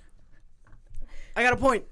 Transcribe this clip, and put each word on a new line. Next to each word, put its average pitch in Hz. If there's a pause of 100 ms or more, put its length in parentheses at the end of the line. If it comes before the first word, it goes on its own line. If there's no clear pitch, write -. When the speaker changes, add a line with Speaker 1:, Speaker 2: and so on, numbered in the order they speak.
(600)
Speaker 1:
<laughs> -
Speaker 2:
I 226
got 247
a 220
point. 233